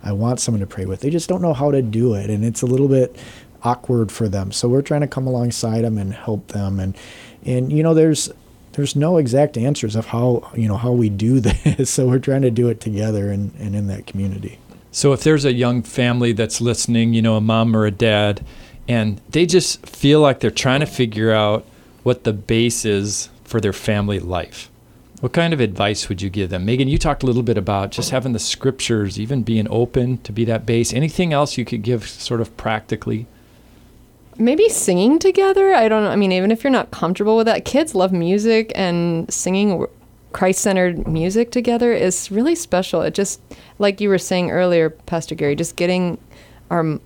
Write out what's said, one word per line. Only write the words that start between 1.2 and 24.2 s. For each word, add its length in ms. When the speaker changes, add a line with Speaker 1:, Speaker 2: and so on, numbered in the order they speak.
Speaker 1:
don't 120
know 140
how 160
to 120
do 320
it, 160
and 140
it's 180
a 40
little 220
bit 260
awkward 480
for 180
them. 220
So 180
we're 140
trying 200
to 40
come 220
alongside 540
them 160
and 140
help 360
them. 320
And, 160
and, 280
you 120
know, 100
there's, 340
there's 240
no 220
exact 380
answers 400
of 100
how, 500
you 120
know, 80
how 160
we 160
do 320
<laughs> 0
this. 500
So 180
we're 100
trying 240
to 80
do 180
it 120
together 500
and, 280
and 180
in 100
that 200
community. 520
Speaker 2:
So 200
if 120
there's 200
a 80
young 300
family 500
that's 280
listening, 520
you 100
know, 140
a 40
mom 360
or 100
a 40
dad, 540
and 320
they 160
just 400
feel 340
like 200
they're 100
trying 300
to 60
figure 460
out 340
what 220
the 80
base 540
is 420
for 160
their 140
family 460